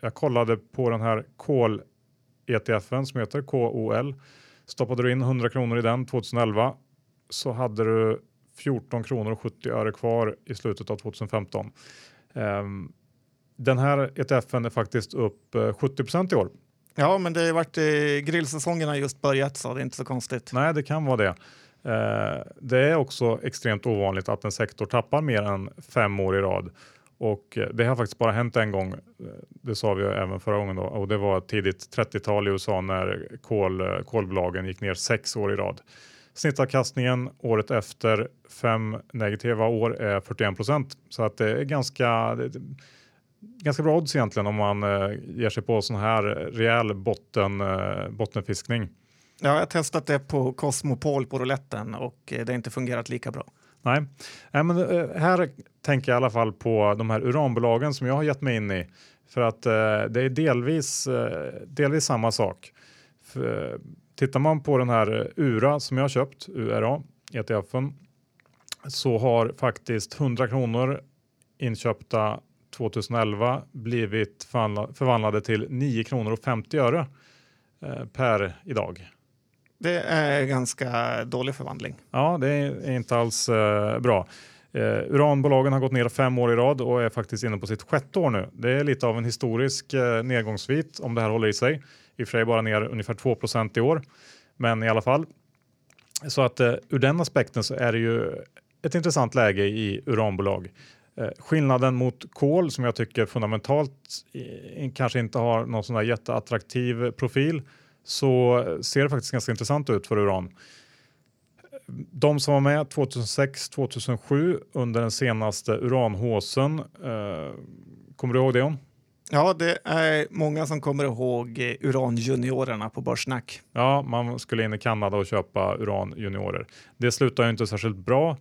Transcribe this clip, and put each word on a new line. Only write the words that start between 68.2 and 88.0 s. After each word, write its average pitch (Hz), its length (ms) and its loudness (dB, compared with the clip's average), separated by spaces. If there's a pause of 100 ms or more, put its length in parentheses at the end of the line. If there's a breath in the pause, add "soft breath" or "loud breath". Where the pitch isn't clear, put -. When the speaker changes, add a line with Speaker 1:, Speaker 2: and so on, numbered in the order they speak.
Speaker 1:
så 127 300 0
har 117 400 2
faktiskt 117 560 -4
hundra 127 340 0
kronor 127 540 -2 (560)
inköpta 110 800 -2 (380)
tvåtusenelva 113 840 0 (100)
blivit 110 800 -4
förvandla-, 107 420 -2
förvandlade 110 480 2
till 107 280 -2
nio 127 340 -2
kronor 113 280 -2
och 113 80 -4
femtio 127 420 -2
öre, 135 260 2 (800 soft breath)
eh, 123 280 -8
per 104 400 2 (120)
idag. 92 420 -4 (720)
Speaker 2:
Det 175 200 0
är 147 460 2
ganska 120 800 -2
dålig 123 300 -4
förvandling. 135 400 -10 (160)
Speaker 1:
Ja, 151 300 2
det 131 80 2
är 143 420 -2
inte 123 260 0
alls, 117 320 0
eh, 107 500 2
bra. 113 280 2 (440 loud breath)
Eh, 120 100 -2
uranbolagen 139 920 4
har 135 60 2
gått 131 120 0
ner 120 180 2
fem 127 280 2
år 120 160 4
i - 20 6
rad 127 260 4
och 123 220 2
är 113 60 2
faktiskt 113 340 -6
inne 110 140 -2
på 95 100 -6
sitt 107 140 -4
sjätte 143 380 0